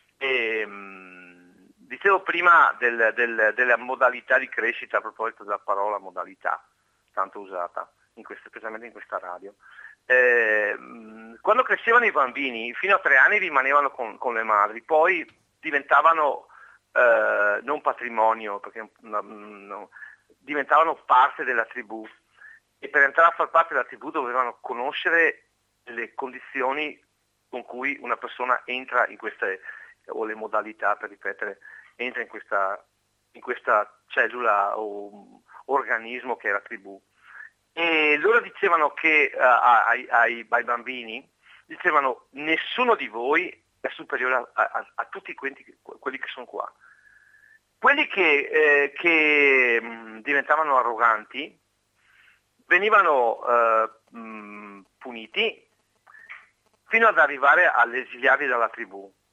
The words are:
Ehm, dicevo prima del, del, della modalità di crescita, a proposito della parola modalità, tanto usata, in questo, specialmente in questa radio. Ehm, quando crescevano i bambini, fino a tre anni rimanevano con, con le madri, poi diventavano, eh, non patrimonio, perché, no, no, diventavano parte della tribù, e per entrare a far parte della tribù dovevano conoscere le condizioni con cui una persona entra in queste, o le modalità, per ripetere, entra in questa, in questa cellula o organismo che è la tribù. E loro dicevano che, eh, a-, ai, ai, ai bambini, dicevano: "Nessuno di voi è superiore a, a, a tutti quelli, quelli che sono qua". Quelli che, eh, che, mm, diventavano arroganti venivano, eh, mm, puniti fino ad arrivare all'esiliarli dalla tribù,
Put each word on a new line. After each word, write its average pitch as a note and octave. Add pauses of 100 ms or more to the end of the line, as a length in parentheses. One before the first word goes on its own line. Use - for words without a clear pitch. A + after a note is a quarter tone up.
(180)
Ehm, G2
dicevo F#3
prima E3+
del, A#2
del, A2+
della B2
modalità B2
di C3
crescita, A2+
a G2+
proposito A2
della G2+
parola G2+
modalità, F2+ (460)
tanto G2
usata, F#2 (280)
in A2+
questo, -
specialmente A2+
in G#2
questa G2+
radio. F#2 (560)
Ehm, A2+
quando A#3
crescevano A#3+
i F#3+
bambini, B2
fino F#3+
a F#3
tre C#3
anni F3+
rimanevano C#3+
con, A2+
con B2
le A2+
madri, G#2+
poi D#3+ (340)
diventavano, D3+ (460)
eh, G#2+
non C#3+
patrimonio, A2
perché, G#2+ (100)
no, G#2+
no, G#2 (480)
diventavano D3 (100)
parte C#3
della A#2+
tribù, A2 (720)
e -
per C#3+
entrare E3
a -
far D#3
parte E3
della B2+
tribù B2+
dovevano B2
conoscere D3 (340)
le A#2
condizioni C3 (520)
con B2
cui C3
una A#2+
persona B2
entra B2
in G#2+
queste, G#2 (480)
o -
le A2
modalità, G#2+
per G2+
ripetere, G2+ (360)
entra A#2+
in G#2+
questa, G2+ (500)
in -
questa A2+
cellula A2
o G2+ (240)
organismo A#2+
che A2
è -
la G2+
tribù. G2 (720)
E D#3
loro A3
dicevano E3+
che, D#3
eh, -
a-, A#2+
ai, A#2+
ai, A#2
ai A#2+
bambini, A#2+ (360)
dicevano: D3
"Nessuno D#3+
di C#3
voi C3 (320)
è C3
superiore B2+
a, A#2+
a, -
a A#2
tutti F#3+
quelli, C3+ (180)
quelli C3
che -
sono B2
qua". - (1080)
Quelli C#4+
che, D3+
eh, C#3+
che, C#3+
mm, A2+
diventavano C#3+
arroganti A#2 (1080)
venivano, F3
eh, A2+ (280)
mm, G#2 (160)
puniti C3 (1200)
fino A3+
ad E3
arrivare D3
all'esiliarli B2+
dalla A#2
tribù, G2 (200)